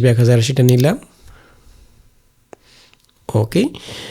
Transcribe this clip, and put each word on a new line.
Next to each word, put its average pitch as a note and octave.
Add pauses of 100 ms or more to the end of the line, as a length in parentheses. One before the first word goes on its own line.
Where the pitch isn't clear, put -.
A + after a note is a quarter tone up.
বা B2+
এক A#2
হাজার A#2+
আশিটা C3
নিলাম। B2+ (2250)
ওকে, A2+ (480)